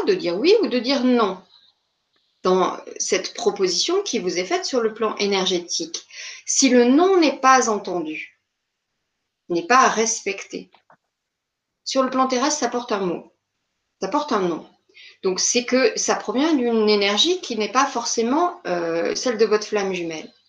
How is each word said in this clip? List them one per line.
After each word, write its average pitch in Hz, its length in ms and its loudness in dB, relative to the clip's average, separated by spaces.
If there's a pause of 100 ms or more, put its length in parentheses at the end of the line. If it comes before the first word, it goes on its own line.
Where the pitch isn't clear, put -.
de 214 100 2
dire 170 220 -2
oui 311 260 4
ou 262 60 0
de 240 100 0
dire 247 260 0
non 226 340 2 (1040)
dans 185 360 2 (180)
cette - 380 -4
proposition 196 680 0
qui 262 160 -4
vous 180 200 -4
est 185 80 -2
faite 359 180 -2
sur 254 160 -2
le 220 140 0
plan 220 220 -4
énergétique. 185 920 -2 (400)
Si - 240 2
le 240 140 6
non 349 360 6
n'est 294 180 2
pas 262 300 4
entendu, 175 720 -6 (1080)
n'est 170 160 -2
pas 254 220 6
respecté, 196 840 -4 (1120)
sur 269 180 0
le 254 80 -2
plan 262 160 0
terrestre, 262 320 -2
ça 240 100 -2
porte 240 240 -6
un 202 80 0
mot, 175 320 -6 (680)
ça 185 80 -4
porte 285 240 -2
un 208 80 0
nom. 160 260 -4 (560)
Donc, 185 180 -2
c'est 240 240 0
que 254 320 2
ça - 200 -2
provient 285 380 0
d'une 233 340 2
énergie 214 520 2
qui 233 160 -8
n'est 208 140 -2
pas 269 160 2
forcément, 277 800 -2
euh, 170 480 -2
celle 233 240 -2
de 220 60 4
votre 214 220 2
flamme 196 260 -2
jumelle. 165 380 -8 (180)